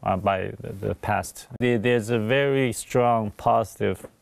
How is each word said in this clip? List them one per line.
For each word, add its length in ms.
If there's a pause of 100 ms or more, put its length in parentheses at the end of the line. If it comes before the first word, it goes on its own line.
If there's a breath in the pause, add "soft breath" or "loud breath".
uh, 120
by 360 (100)
the, 120 (140)
the 80
past. 520 (120)
The, 180
there's 340
a 80
very 540
strong 640
positive 680 (160)